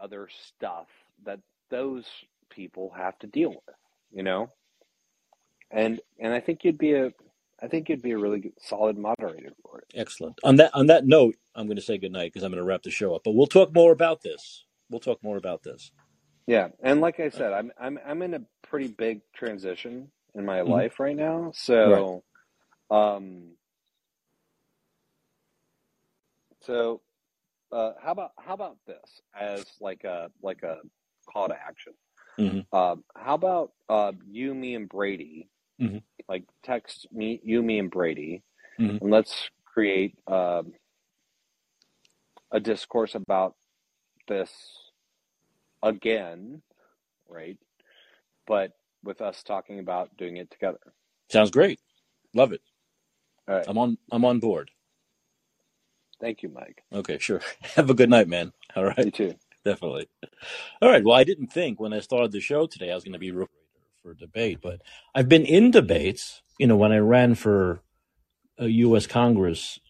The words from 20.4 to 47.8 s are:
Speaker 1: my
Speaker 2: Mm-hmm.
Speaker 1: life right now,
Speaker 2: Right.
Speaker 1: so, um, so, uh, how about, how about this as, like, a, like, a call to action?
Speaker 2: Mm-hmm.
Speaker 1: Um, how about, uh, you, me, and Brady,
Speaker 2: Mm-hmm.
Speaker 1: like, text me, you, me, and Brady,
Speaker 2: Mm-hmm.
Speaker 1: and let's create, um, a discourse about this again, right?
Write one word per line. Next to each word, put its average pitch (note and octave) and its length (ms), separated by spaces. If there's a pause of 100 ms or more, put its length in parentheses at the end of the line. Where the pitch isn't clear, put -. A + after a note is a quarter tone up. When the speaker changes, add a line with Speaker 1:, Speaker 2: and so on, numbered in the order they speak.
Speaker 1:
my F#2+ 160
Speaker 2:
Mm-hmm. E2+ 120
Speaker 1:
life F#2+ 280
right C#3+ 160
now, D#3+ 280
Speaker 2:
Right. D#3+ 120
Speaker 1:
so, G2 680 (640)
um, G2 600 (3000)
so, A#2 400 (720)
uh, A2+ 300
how D3+ 100
about, F#3 280
how F#3 160
about F3+ 220 (100)
this - 340 (180)
as, G2+ 260 (140)
like, F#2+ 240
a, F2 280 (100)
like, F#2+ 220
a E2 140 (540)
call G2 160
to - 80
action? - 380 (460)
Speaker 2:
Mm-hmm. G2 360
Speaker 1:
Um, F2+ 280 (120)
how B2+ 200
about, F3 380 (140)
uh, G#2 260 (140)
you, B2+ 280
me, B2+ 180
and G#2+ 160
Brady, F#2 580 (320)
Speaker 2:
Mm-hmm. G#2 180 (300)
Speaker 1:
like, F#2+ 160 (200)
text - 480
me, A2+ 320
you, A2+ 180
me, A2+ 160
and F#2+ 140
Brady, E2 500 (380)
Speaker 2:
Mm-hmm. G#2 240
Speaker 1:
and G2+ 80
let's - 380 (140)
create, G2 540 (100)
um, F2 460 (1800)
a A2 80
discourse A2 560
about F#2+ 400 (720)
this F#2+ 240 (1300)
again, G#2+ 800 (640)
right? E2+ 300 (880)